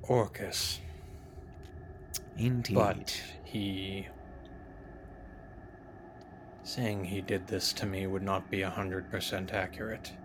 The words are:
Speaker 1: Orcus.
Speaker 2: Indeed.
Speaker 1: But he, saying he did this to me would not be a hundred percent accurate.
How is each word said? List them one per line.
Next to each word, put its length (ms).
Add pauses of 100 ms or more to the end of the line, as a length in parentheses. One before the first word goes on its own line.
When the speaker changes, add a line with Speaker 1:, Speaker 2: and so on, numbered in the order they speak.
Speaker 1:
Orcus. 760 (1600)
Speaker 2:
Indeed. 380
Speaker 1:
But 460 (240)
he, 600 (2500)
saying 420
he 160
did 260
this 280
to 120
me 200
would 160
not 280
be 120
a 80
hundred 400
percent 440
accurate. 580 (120)